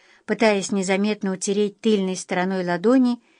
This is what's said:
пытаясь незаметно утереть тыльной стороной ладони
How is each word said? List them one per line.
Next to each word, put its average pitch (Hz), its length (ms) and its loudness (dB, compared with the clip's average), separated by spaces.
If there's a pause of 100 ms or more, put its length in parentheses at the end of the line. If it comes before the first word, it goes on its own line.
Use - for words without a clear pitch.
(260)
пытаясь 208 460 0
незаметно 196 600 -2
утереть 202 500 -4
тыльной 190 340 0
стороной 185 500 -4
ладони 240 560 2 (180)